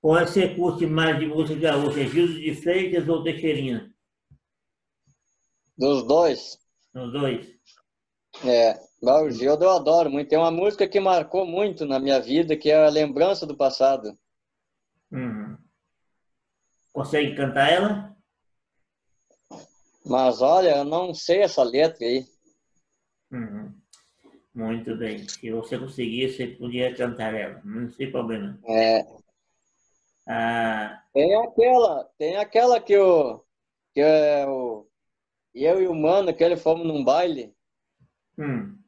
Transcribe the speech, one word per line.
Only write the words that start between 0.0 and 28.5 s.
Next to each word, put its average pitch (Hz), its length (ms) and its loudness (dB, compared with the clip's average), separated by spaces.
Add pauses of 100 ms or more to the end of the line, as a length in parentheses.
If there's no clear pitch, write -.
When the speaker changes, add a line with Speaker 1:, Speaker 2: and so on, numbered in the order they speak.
Speaker 1:
qual 160 180 4
é 175 60 2
que 170 80 -6
você 185 240 0
curte 170 300 -2
mais 160 300 0
de 156 100 -2
música 151 340 -4
gaúcha? 143 440 0
Gildo 165 300 0
de 151 180 -6
Freitas 175 560 -2
ou 165 140 -2
Teixeirinha? 147 720 -6 (1800)
Speaker 2:
Dos 135 280 2
dois. 147 540 2 (340)
Speaker 1:
Dos 123 200 -12
dois. 135 340 -4 (1000)
Speaker 2:
É, 117 320 4 (240)
o 143 300 2
Gildo 139 360 2
eu 190 40 6
adoro 160 400 4
muito. 143 200 -4
Tem 156 80 2
uma 165 120 2
música 196 380 0
que 196 100 0
marcou 185 480 0
muito 175 400 -4
na 135 140 -2
minha 135 200 2
vida, 151 360 0
que 151 160 -2
é 156 140 6
a 151 40 6
Lembrança 151 560 0
do 147 100 -10
Passado. 131 640 0 (920)
Speaker 1:
Uhum. 110 440 -10 (1400)
Consegue 143 440 -4
cantar 139 340 0
ela? 202 460 0 (1900)
Speaker 2:
Mas 127 380 0
olha, 160 360 4
eu 143 60 -2
não 165 300 -4
sei 175 280 0
essa 170 200 2
letra 135 420 0
aí. 127 220 -2 (1040)
Speaker 1:
Uhum. 107 420 -14 (800)
Muito 113 420 -8
bem. 107 320 -10
Se - 240 -12
você 113 260 -8
conseguir, 127 540 -6
você 123 160 -8
podia 123 440 -6
cantar 113 400 -6
ela. 104 320 -10
Não 113 280 -10
tem 135 180 -10
problema. 110 560 -8